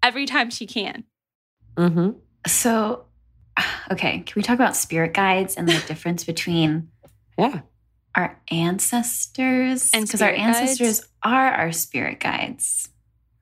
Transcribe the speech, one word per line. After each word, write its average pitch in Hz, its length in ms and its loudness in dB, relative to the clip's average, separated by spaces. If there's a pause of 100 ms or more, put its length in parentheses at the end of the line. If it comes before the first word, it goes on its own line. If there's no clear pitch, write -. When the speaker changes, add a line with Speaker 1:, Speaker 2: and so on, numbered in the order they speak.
Speaker 1:
every 247 240 2
time 254 240 0
she 226 160 -10
can. - 380 -6 (720)
Speaker 2:
Mm-hmm. 175 340 2 (360)
Speaker 3:
So, 226 580 0 (520)
<sighs> - 360 -4
okay, 180 280 -2
can - 140 -14
we 208 80 0
talk 240 120 2
about 240 220 4
spirit 160 380 0
guides 190 420 2
and 170 120 -2
the 160 120 4
Speaker 2:
<laughs> - 60 -8
Speaker 3:
difference 170 380 -6
between 165 640 0 (500)
Speaker 2:
Yeah. 214 220 2 (560)
Speaker 3:
our 180 240 -2 (100)
ancestors? 254 1400 0
Speaker 1:
And 214 160 0
Speaker 3:
'Cause 208 140 0
our 208 120 6
Speaker 1:
spirit - 40 -4
guides? 233 200 2
Speaker 3:
ancestors 240 500 0 (140)
are 262 300 4
our 165 200 0
spirit - 480 -6
guides, - 680 -4 (540)